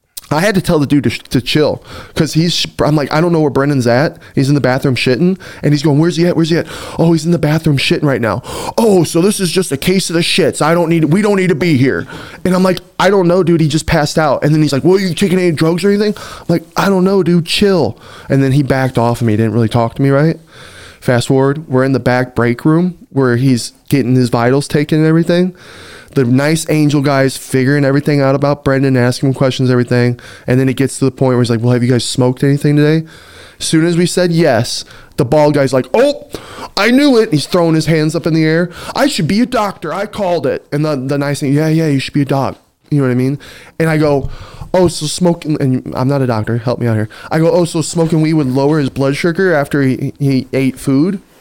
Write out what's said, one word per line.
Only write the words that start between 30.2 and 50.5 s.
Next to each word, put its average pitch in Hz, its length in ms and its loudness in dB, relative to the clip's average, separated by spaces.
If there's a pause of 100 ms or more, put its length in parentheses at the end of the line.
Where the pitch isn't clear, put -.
And 127 120 2
then 131 80 2
it 131 80 0
gets 135 220 -2
to 135 80 0
the 131 60 2
point 131 240 0
where 123 80 2
he's 110 80 -2
like, 113 100 -2
"Well, 120 120 2
have 123 100 0
you 120 80 0
guys 120 120 2
smoked 127 400 -2
anything 143 320 2
today?" 156 300 2 (540)
As - 80 -8
soon 160 180 2
as 170 120 0
we 175 100 2
said 180 240 0
yes, 143 520 0 (340)
the 143 80 0
bald 147 280 2
guy's 135 200 0
like, 131 200 0
"Oh, 285 340 0 (480)
I 208 140 0
knew 262 300 4
it." 220 120 2
He's 139 140 0
throwing 170 300 2
his 156 100 0
hands 156 300 0
up 165 100 -4
in 165 80 -2
the 160 100 2
air. 165 280 0 (240)
"I 269 120 2
should 180 200 -2
be 202 140 0
a 247 40 0
doctor. 208 480 -4
I 202 140 -6
called 175 400 -2
it." - 240 -4
And 151 120 -2
the, 151 120 -2
the 135 240 -4
nice 143 220 -4
thing, 139 120 0
"Yeah, 151 140 2
yeah, 160 200 0
you 139 120 0
should - 160 -6
be 147 80 2
a - 20 -10
doc." 135 320 -2 (320)
You 147 80 0
know 139 60 2
what 127 80 0
I 120 40 0
mean? 135 220 -2 (400)
And 160 100 0
I 160 120 0
go, 143 320 0 (420)
"Oh, 180 140 4
so - 180 -6
smoking," 170 560 -2
and 127 340 -2
I'm 127 120 -2
not 139 160 0
a 123 40 -2
doctor, 113 300 -2
help 117 220 -4
me 123 80 -2
out 113 80 0
here. 107 140 -2 (200)
I 156 80 -2
go, 160 140 2
"Oh, 175 140 2
so 160 180 -2
smoking 165 380 0
weed 156 120 0
would 151 140 0
lower 139 320 0
his 135 100 0
blood 135 280 -2
sugar 175 360 0
after 143 300 0
he, 131 340 -2
he 135 340 0